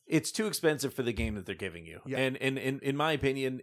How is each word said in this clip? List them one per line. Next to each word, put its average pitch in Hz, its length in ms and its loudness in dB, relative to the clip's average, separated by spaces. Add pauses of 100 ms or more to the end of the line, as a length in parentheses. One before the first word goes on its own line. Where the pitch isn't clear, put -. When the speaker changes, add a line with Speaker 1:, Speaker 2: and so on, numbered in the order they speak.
Speaker 1:
It's - 240 2
too 220 160 0
expensive 147 480 2
for 131 80 0
the 117 100 2
game 110 220 0
that 92 100 -6
they're 98 80 -4
giving 85 320 -8
you. 82 220 -14
Speaker 2:
Yeah. 131 100 -4
Speaker 1:
And, 131 200 2
and, 135 200 0
and 131 240 -2
in 139 160 0
my 156 140 2
opinion, 135 520 0